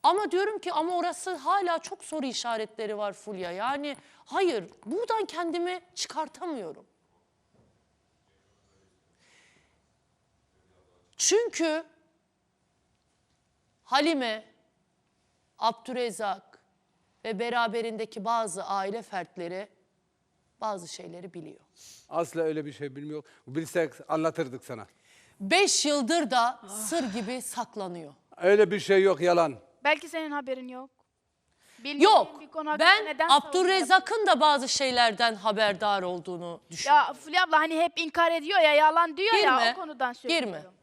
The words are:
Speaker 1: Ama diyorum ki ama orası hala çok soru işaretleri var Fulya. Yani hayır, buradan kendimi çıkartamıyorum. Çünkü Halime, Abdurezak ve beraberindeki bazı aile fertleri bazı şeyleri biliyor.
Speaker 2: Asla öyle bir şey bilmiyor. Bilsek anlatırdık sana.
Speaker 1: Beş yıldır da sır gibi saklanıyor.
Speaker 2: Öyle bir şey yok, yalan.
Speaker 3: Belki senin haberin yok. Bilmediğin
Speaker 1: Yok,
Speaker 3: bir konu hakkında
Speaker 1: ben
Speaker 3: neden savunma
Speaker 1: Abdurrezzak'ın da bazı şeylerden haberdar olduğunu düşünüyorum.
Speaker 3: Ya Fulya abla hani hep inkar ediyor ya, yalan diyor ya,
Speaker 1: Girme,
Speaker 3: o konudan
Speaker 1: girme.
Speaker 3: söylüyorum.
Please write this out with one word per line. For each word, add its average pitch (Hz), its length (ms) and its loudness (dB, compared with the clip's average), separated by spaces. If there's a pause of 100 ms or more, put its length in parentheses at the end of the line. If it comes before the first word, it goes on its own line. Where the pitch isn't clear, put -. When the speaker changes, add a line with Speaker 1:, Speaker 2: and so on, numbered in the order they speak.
Speaker 1:
Ama 381 280 2
diyorum 403 280 -2
ki 349 140 -8
ama 339 240 -2
orası 349 380 -4
hala 339 440 -2
çok - 240 -14
soru 302 220 -6
işaretleri 220 720 -6
var 208 160 -4
Fulya. 185 380 -10
Yani 269 460 -6 (280)
hayır, 277 400 0 (200)
buradan 427 400 -4
kendimi 349 560 -6 (140)
çıkartamıyorum. 294 920 -10 (4000)
Çünkü 330 680 0 (2000)
Halime, 262 600 0 (1160)
Abdurezak 226 1000 -4 (680)
ve 214 140 -6
beraberindeki 226 880 -4
bazı 214 380 -4
aile 196 380 -6
fertleri 185 680 -10 (960)
bazı 202 260 -6
şeyleri 180 460 -16
biliyor. 156 260 -16 (500)
Speaker 2:
Asla 165 320 -2
öyle 156 240 -2
bir 147 80 -12
şey 135 220 -10
bilmiyor. 151 280 -12 (240)
Bilsek 156 460 -2 (160)
anlatırdık 156 560 -2
sana. 110 220 -12 (520)
Speaker 1:
Beş 320 460 2
yıldır 294 460 0
da 247 380 0
sır 214 440 -4
gibi 233 280 -6
saklanıyor. 175 720 -10 (240)
Speaker 2:
Öyle 196 340 6
bir 202 80 -2
şey 190 240 4
yok, 180 180 4
yalan. 170 340 4 (280)
Speaker 3:
Belki 311 260 0
senin 320 220 -8
haberin 262 360 -8
yok. 254 220 -16 (920)
Bilmediğin 269 220 0
Speaker 1:
Yok, 349 400 6
Speaker 3:
bir - 60 -20
konu 311 220 -6
hakkında 302 160 2
Speaker 1:
ben 415 200 6
Speaker 3:
neden 311 220 -2
savunma 294 220 6
Speaker 1:
Abdurrezzak'ın 370 800 2
da 320 120 4
bazı 277 300 4
şeylerden 240 640 2
haberdar 202 680 0
olduğunu 175 600 -8 (100)
düşünüyorum. 269 360 4
Speaker 3:
Ya 285 60 -8
Fulya 311 300 0
abla 320 160 2
hani 320 200 0
hep 339 200 0
inkar 339 320 0
ediyor 330 280 0
ya, 302 140 6
yalan 311 440 4
diyor 440 160 2
ya, 415 80 4
Speaker 1:
Girme, 247 300 4
Speaker 3:
o 240 100 -6
konudan 262 420 -6
Speaker 1:
girme. 330 180 0
Speaker 3:
söylüyorum. 185 420 -8